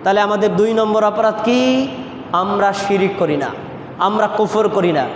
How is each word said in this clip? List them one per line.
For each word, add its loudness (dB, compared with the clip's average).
তাহলে 2
আমাদের 0
দুই 2
নম্বর 2
অপরাধ 2
কি? 2
আমরা 0
শিরিক 0
করি 0
না, -2
আমরা 2
কুফর 0
করি 0
না 0